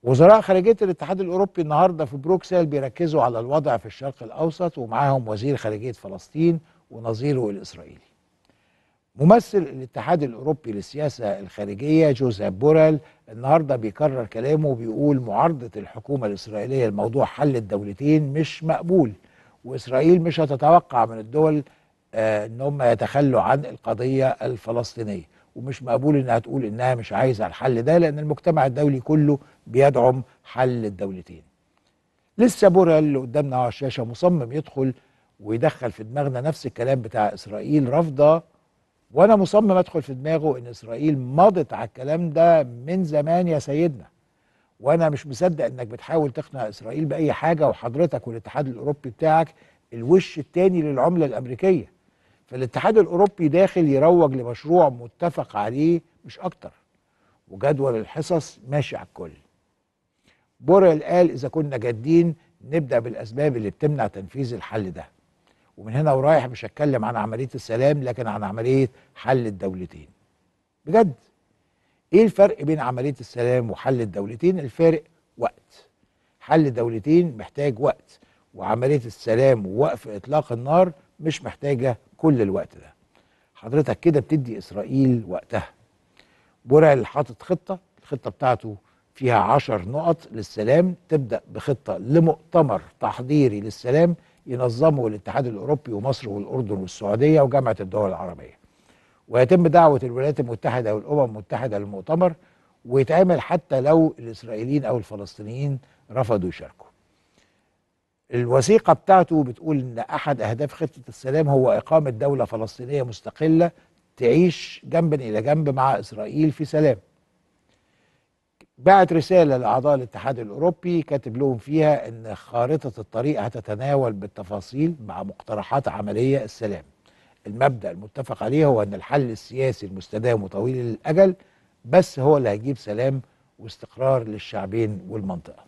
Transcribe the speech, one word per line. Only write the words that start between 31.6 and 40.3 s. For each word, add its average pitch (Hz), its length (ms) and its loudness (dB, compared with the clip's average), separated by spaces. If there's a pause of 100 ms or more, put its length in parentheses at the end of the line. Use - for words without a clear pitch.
لسه 208 300 6
بوريل 170 300 6
اللي 147 200 2
قدامنا 131 380 -4
على 123 120 0
الشاشة 123 360 -6
مصمم 123 480 0
يدخل 135 420 -4 (460)
ويدخل 117 520 -2
في 110 120 -14
دماغنا 127 360 -4
نفس 147 260 -6
الكلام 123 360 -2
بتاع 107 320 -2
إسرائيل 120 540 -2
رافضة، 151 540 2 (720)
وأنا 202 220 6
مصمم 202 360 4
أدخل 180 300 0
في 135 120 -10
دماغه 147 440 -2